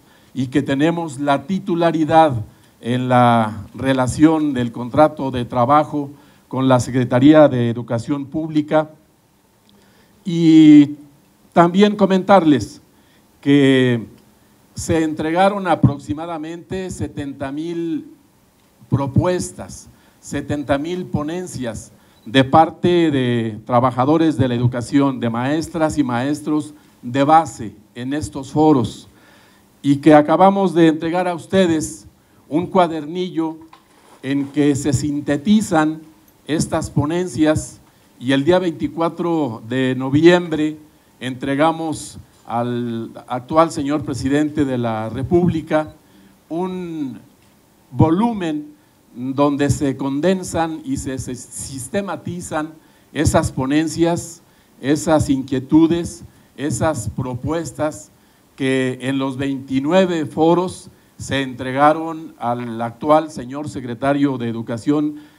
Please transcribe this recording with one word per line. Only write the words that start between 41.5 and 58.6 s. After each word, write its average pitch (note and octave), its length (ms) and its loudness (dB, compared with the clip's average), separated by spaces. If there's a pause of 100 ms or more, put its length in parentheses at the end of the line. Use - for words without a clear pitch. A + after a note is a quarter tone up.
al A#2+ 680 -6 (160)
actual D#3 440 0
señor D3 340 -4
presidente D3 580 -2
de C3 140 -2
la A2 320 -4
República D#3 840 -2 (540)
un E3 720 -8 (720)
volumen E3 800 0 (440)
donde C3+ 540 0
se C3+ 260 -2
condensan D#3+ 880 -4
y C3+ 140 -6
se, C3 220 -8
se B2+ 160 -10
sistematizan D#3+ 1400 -10 (420)
esas - 380 0
ponencias, D#3+ 880 -2 (400)
esas D3+ 480 0
inquietudes, D3+ 920 0 (340)
esas D3+ 580 -4
propuestas D3+ 920 -6 (460)
que C3 460 -2